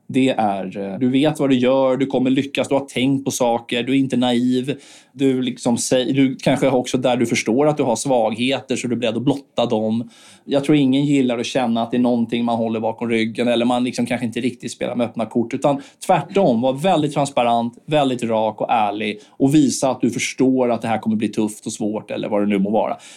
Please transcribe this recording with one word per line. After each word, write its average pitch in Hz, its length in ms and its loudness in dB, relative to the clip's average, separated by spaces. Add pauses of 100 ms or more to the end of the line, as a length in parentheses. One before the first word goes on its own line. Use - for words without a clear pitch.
(100)
det 131 180 2
är, 101 500 -2
eh, 98 200 -8
du 123 120 0
vet 147 300 2
vad 135 100 2
du 135 60 4
gör, 127 400 2
du 139 100 0
kommer 131 240 0
lyckas, 135 380 -2
du 143 60 0
har 135 100 2
tänkt 135 400 -2
på 127 60 -4
saker, 120 520 -2
du 123 100 -4
är 135 40 4
inte 135 200 0
naiv. 123 640 0 (340)
Du 135 300 2
liksom 120 340 -2
säger, 127 380 0
du 135 220 2
kanske 135 340 0
också 127 280 0
där 123 180 0
du 123 100 0
förstår 120 420 0
att 147 80 2
du 147 60 0
har 123 140 0
svagheter, 123 800 0
så 120 120 -4
du 120 60 -2
är 113 40 -2
beredd 117 180 -2
att 123 60 -2
blotta 135 440 -2
dem. 110 440 -2 (340)
Jag 139 200 0
tror 151 120 4
ingen 139 280 4
gillar 131 340 2
att 117 80 -4
känna 117 360 0
att 117 80 -4
det 127 60 -2
är 123 40 2
någonting 120 440 0
man 120 120 0
håller 113 240 -2
bakom 113 280 -4
ryggen 117 400 0
eller 117 160 2
man 123 200 0
liksom 120 220 -2
kanske 120 200 -4
inte 113 140 -6
riktigt 123 320 -6
spelar 123 240 -6
med 120 100 0
öppna 113 200 -6
kort, 117 280 -2
utan 139 280 0 (240)
tvärtom, 160 540 2
var 131 120 2
väldigt 151 420 0
transparent, 120 600 0 (120)
väldigt 135 360 0
rak 110 380 0
och - 100 -2
ärlig 104 500 0 (100)
och 135 240 2
visa 135 360 2
att 123 100 -4
du 120 100 0
förstår 131 600 0
att 110 120 -2
det 120 60 -4
här 113 100 0
kommer 110 180 -2
bli 107 120 -2
tufft 107 380 -4
och 113 60 -8
svårt 104 380 -6
eller 113 180 -6
vad 104 140 0
det 104 40 0
nu 104 120 2
må 98 120 0
vara. 107 260 0 (200)